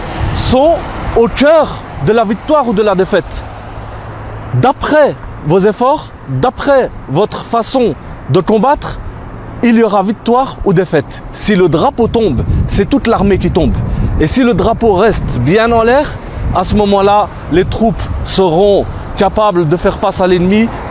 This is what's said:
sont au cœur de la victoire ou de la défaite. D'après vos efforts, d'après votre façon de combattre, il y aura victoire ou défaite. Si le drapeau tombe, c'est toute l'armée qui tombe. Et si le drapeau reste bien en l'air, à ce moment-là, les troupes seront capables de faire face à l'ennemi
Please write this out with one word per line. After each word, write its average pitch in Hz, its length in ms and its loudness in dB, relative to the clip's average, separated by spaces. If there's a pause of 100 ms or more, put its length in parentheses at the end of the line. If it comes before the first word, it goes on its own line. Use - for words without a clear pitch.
(360)
sont 285 380 2 (440)
au 226 100 4
cœur 294 500 2 (280)
de 208 80 2
la 233 100 2
victoire 233 440 0
ou 233 60 -2
de 214 100 2
la 208 100 2
défaite. 185 500 -2 (1080)
D'après 262 640 2 (320)
vos 170 100 4
efforts, 240 520 0 (200)
d'après 254 600 0 (180)
votre 185 320 -2
façon 226 540 0 (340)
de 151 120 4
combattre, 247 580 0 (640)
il 233 140 4
y 233 60 4
aura 202 200 2
victoire 240 640 -2
ou 196 80 2
défaite. 165 580 -2
Si - 240 -2
le 180 120 4
drapeau 220 400 0
tombe, 208 360 0 (240)
c'est - 200 0
toute 269 200 0
l'armée 196 320 2
qui 175 100 0
tombe. 139 240 2 (460)
Et 156 80 2
si 262 160 2
le 240 100 4
drapeau 220 400 2
reste 180 460 0
bien 208 320 2
en 226 100 2
l'air, 254 300 2 (440)
à 185 80 0
ce 190 120 -2
moment-là, 202 520 4 (240)
les 175 140 2
troupes - 360 -2 (240)
seront 185 600 2 (320)
capables 190 500 2
de 170 100 2
faire 190 200 0
face 190 240 -2
à 185 60 2
l'ennemi 185 400 2 (240)